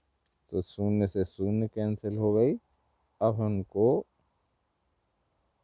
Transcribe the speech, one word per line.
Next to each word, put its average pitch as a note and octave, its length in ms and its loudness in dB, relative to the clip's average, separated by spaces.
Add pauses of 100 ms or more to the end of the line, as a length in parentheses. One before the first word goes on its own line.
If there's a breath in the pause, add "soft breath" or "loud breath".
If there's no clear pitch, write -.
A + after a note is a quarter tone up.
(520)
तो F#2 100 0
शून्य G#2 460 0
से F#2+ 180 -2
शून्य G#2+ 420 -2
कैंसिल G#2+ 500 -6
हो G#2+ 160 2
गई। A#2+ 200 4 (680)
अब A2 200 2
हम A2 60 0
इनको G#2+ 580 0 (1600)